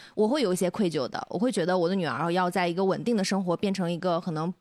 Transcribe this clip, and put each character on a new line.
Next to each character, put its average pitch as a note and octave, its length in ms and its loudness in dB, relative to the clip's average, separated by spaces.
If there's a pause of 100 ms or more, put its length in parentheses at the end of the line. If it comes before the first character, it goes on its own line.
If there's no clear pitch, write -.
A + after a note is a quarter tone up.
(140)
我 G#3+ 140 2
会 C#4 160 2
有 F#3 100 2
一 - 20 0
些 F3+ 140 2
愧 G3+ 180 0
疚 D3+ 220 -2
的， - 180 -8
我 - 120 -4
会 B3 120 2
觉 F#3+ 140 0
得 F#3+ 100 2
我 E3+ 140 2
的 F#3+ 60 0
女 F#3 100 0
儿 D3 260 -2
要 F3+ 160 2
在 F3 200 0
一 F3 80 -2
个 F#3+ 100 0
稳 F#3 180 0
定 A#3 140 0
的 F#3 60 0
生 G3 200 0
活 F3 140 0
变 G3+ 160 -2
成 F3 180 -2
一 F3 60 -4
个 E3+ 240 0
可 F3 100 -6
能 D#3+ 300 -4